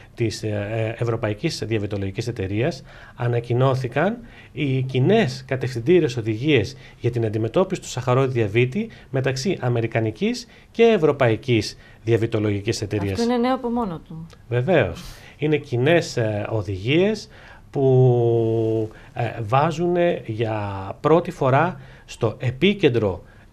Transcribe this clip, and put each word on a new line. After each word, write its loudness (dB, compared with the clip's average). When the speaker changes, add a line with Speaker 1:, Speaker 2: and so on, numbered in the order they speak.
Speaker 1:
της, -2
ε, -4
ε, -6
Ευρωπαϊκής -2
Διαβητολογικής -4
Εταιρείας, -4
ανακοινώθηκαν 0
οι -2
κοινές 2
κατευθυντήριες 2
οδηγίες 0
για 0
την 0
αντιμετώπιση 0
του -18
σαχαρόδι 0
διαβήτη 0
μεταξύ -2
Αμερικανικής -2
και 2
Ευρωπαϊκής 2
Διαβητολογικής 0
Εταιρείας. -2
Speaker 2:
Αυτό 0
είναι 0
νέο 0
από -6
μόνο -4
του. -14
Speaker 1:
Βεβαίως. 2
Είναι 0
κοινές, 0
ε, -2
οδηγίες -2
που, 2
ε, -6
βάζουνε 0
για -4
πρώτη 2
φορά 2
στο -4
επίκεντρο 2